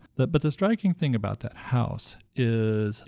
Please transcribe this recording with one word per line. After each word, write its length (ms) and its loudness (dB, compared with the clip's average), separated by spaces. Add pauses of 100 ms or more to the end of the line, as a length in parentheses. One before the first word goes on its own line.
(160)
The, 120 2
but 160 2
the 80 0
striking 420 2
thing 220 0
about 260 -2
that 160 -10
house 580 -2 (200)
is 720 0